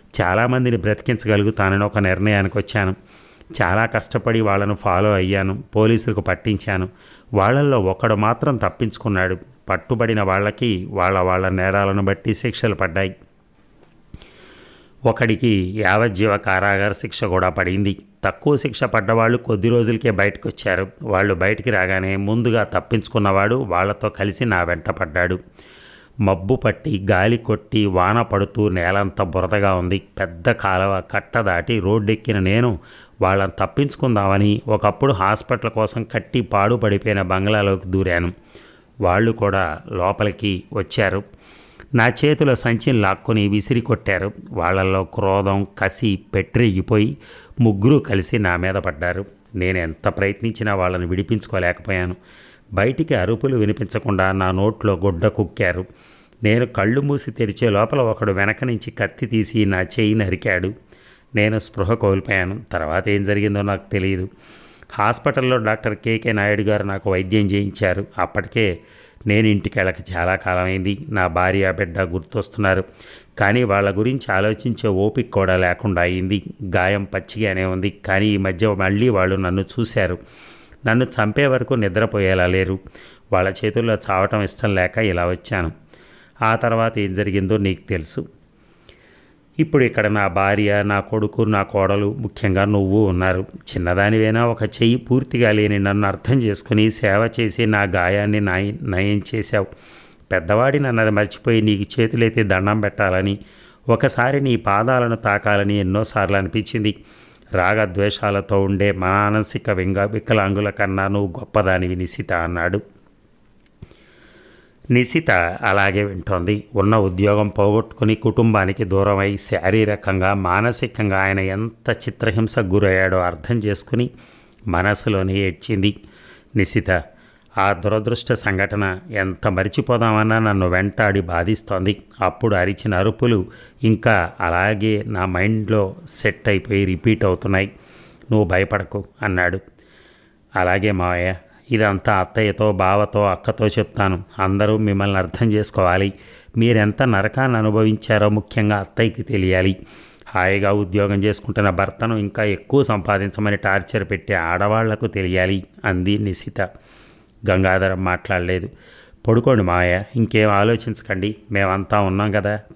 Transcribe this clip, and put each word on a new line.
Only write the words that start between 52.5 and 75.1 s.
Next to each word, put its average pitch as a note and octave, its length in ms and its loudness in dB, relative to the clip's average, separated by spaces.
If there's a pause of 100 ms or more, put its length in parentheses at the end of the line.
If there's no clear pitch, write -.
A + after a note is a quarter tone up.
బయటికి B2+ 420 0
అరుపులు A2+ 420 0
వినిపించకుండా G2+ 720 0
నా F#2+ 200 0
నోట్లో G2+ 420 0
గుడ్డ F2+ 340 0
కుక్కారు. F#2 580 -2 (580)
నేను A2+ 220 2
కళ్ళు A2+ 360 0
మూసి C#3+ 300 -4
తెరిచే A2 380 -2
లోపల A2 300 2
ఒకడు A2 320 0
వెనక G2 320 0
నుంచి A#2 280 -4
కత్తి - 340 -6
తీసి G#2+ 400 0
నా F#2+ 160 0
చేయి G#2+ 340 0
నరికాడు. F#2+ 580 -2 (640)
నేను G#2+ 240 2
స్పృహ G2+ 340 -2
కోల్పోయాను. G2 680 -2 (100)
తర్వాత F2 380 -2
ఏం G2+ 140 0
జరిగిందో G2+ 380 0
నాకు G2+ 300 -4
తెలియదు. F#2+ 380 -2 (600)
హాస్పిటల్లో B2+ 680 0
డాక్టర్ A2 380 -2
కేకే A2+ 360 -2
నాయుడు G#2 300 0
గారు G#2 220 0
నాకు G2 280 -4
వైద్యం F#2+ 340 2
చేయించారు. G2+ 600 -2 (120)
అప్పటికే F#2 640 -2 (480)
నేను G#2+ 200 4
ఇంటికి G2+ 320 0
వెళ్ళక F#2 160 0 (220)
చాలా F2 180 0
కాలమైంది. F#2 720 -2
నా F#2+ 180 0
భార్య, F#2 440 2
బిడ్డ F#2 280 -4
గుర్తొస్తున్నారు. F#2 840 -2 (560)
కానీ A2 240 2
వాళ్ళ G2 340 2
గురించి A#2+ 360 -2
ఆలోచించే G#2+ 560 -2
ఓపిక G#2 400 0